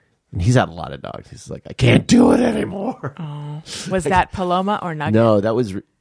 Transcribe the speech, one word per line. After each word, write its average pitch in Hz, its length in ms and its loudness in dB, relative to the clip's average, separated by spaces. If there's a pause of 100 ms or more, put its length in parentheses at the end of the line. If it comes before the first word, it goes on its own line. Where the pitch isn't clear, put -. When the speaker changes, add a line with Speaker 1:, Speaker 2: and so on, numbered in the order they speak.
(320)
Speaker 1:
and 87 100 -4
he's 117 140 4
had 98 120 2
a 82 40 -14
lot 80 200 -10
of 67 80 -12
dogs. - 300 -14
He's - 180 -18
like, - 200 -12
"I - 40 -14
can't - 340 4
do 240 260 6
it - 80 2
anymore." 214 800 -4
Speaker 2:
Oh. 147 240 -12 (140)
Speaker 1:
<laughs> 156 60 -14 (280)
Speaker 2:
Was 185 140 -2
Speaker 1:
Like, 147 60 -2
Speaker 2:
that 180 220 2
Paloma 190 500 -2
or 175 120 -6
Nugget? 143 200 -2
Speaker 1:
no, 110 260 6
that 110 140 -2
was, 113 200 0
re-, 104 80 -8 (180)